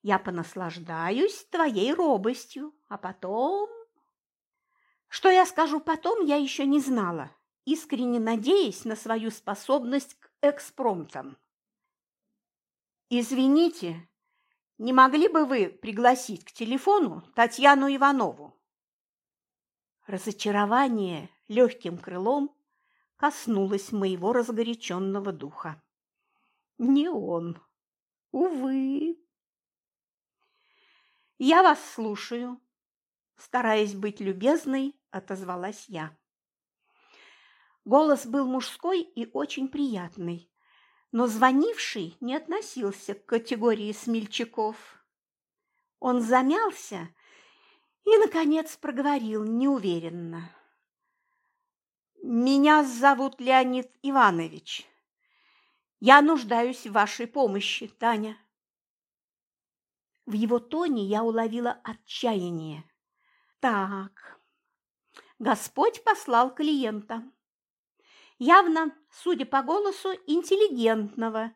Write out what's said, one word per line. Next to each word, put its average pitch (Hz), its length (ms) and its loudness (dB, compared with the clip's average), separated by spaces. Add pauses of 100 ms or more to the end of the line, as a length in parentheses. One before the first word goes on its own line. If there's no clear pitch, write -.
Я 196 160 2
понаслаждаюсь 175 1300 -6
твоей 269 480 0
робостью, 269 800 -2 (140)
а 202 100 -14
потом». 240 720 -4 (1400)
Что - 220 2
я 370 180 6
скажу 302 320 -2
потом, 339 440 -2
я 285 120 0
ещё 277 300 -2
не 285 140 4
знала, 190 520 -2 (340)
искренне 247 540 -2
надеясь 233 680 0
на 214 100 -4
свою 226 360 -4
способность 254 880 -4
к - 120 -20 (120)
экспромтам. 185 920 -4 (1700)
«Извините, 240 1000 0 (680)
не 247 160 -4
могли 262 340 6
бы 311 180 4
вы 247 220 0
пригласить 240 760 0
к - 60 -20
телефону 247 720 0 (100)
Татьяну 269 540 6
Иванову?» 262 680 0 (1500)
Разочарование 208 1300 -2 (160)
лёгким 214 500 0
крылом 240 580 -4 (640)
коснулось 202 720 -2
моего 190 400 -2
разгорячённого 214 1000 -4
духа. 151 500 -14 (960)
Не 277 320 2
он. 170 500 -6 (720)
Увы. 277 840 -2 (2250)
«Я 320 260 6
вас 302 200 6 (100)
слушаю», 240 680 -8 (760)
стараясь 214 580 0
быть 208 280 -8
любезной, 269 760 0 (160)
отозвалась 190 800 -10
я. 160 280 -12 (1700)
Голос 294 420 4
был 254 220 -2
мужской 294 540 -4
и 233 320 -10
очень 269 340 -6
приятный, 185 840 -6 (600)
но 240 160 0
звонивший 254 920 0
не 254 140 -6
относился 277 800 -6
к - 100 -20
категории 226 640 -2
смельчаков. 220 880 -6 (1200)
Он 247 220 0
замялся 254 880 0 (960)
и, 427 120 6
наконец, 320 600 2
проговорил 262 640 -2
неуверенно: 175 1120 -4 (1700)
«Меня 277 600 4
зовут 262 560 2
Леонид 254 500 2 (140)
Иванович. 175 840 0 (1160)
Я 269 200 10
нуждаюсь 247 640 0
в 220 60 -14
вашей 214 360 0
помощи, 214 600 -2
Таня». 214 500 -4 (1900)
В 220 80 -8
его 226 260 0
тоне 277 460 -2
я 208 180 -2
уловила 226 600 -4
отчаяние. 175 1000 -6 (760)
Так, 196 800 -4 (1000)
Господь 277 640 -2
послал 254 500 2
клиента. 233 720 -4 (1120)
Явно, 320 560 6 (160)
судя - 360 -4
по 269 180 0
голосу, 392 500 -2 (140)
интеллигентного. 226 1300 0